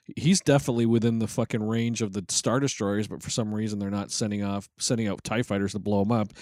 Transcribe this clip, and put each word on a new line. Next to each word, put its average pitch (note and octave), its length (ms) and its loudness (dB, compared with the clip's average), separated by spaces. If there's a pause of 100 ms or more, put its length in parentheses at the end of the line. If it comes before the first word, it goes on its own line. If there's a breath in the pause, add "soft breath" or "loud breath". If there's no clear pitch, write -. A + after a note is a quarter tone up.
(160)
he's F3+ 240 4
definitely C3+ 460 4
within A2+ 340 4
the G#2+ 80 0
fucking A2+ 340 -2
range A#2 400 0
of G2+ 120 -2
the G2+ 140 -4
Star A#2+ 300 2
Destroyers, G#2+ 480 0
but - 160 -10
for - 80 -10
some G#2+ 240 -2
reason G#2+ 240 -2
they're G2+ 120 -4
not G2+ 200 -4
sending G#2 320 -2
off, G2 340 -4
sending A2+ 300 -2
out G2 160 -4
tie A2+ 200 -2
fighters G2 300 -2
to G#2+ 60 -8
blow G2+ 240 0
'em G#2 80 0
up. G#2+ 300 0